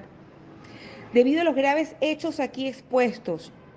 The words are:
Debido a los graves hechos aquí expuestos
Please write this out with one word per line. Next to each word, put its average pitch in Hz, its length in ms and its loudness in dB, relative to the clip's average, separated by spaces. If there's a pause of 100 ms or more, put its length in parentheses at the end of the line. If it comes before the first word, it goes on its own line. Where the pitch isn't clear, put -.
(1120)
Debido 269 280 6
a - 20 2
los 311 120 2
graves 285 440 2
hechos 302 400 -2
aquí 262 280 -4
expuestos 240 840 -2 (260)